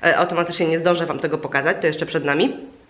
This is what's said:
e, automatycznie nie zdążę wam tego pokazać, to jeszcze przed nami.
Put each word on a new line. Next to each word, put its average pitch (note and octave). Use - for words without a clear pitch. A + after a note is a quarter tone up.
e, E3+
automatycznie F3
nie E3
zdążę E3+
wam C#3+
tego D3+
pokazać, D3
to E3+
jeszcze D#3
przed D3+
nami. D#3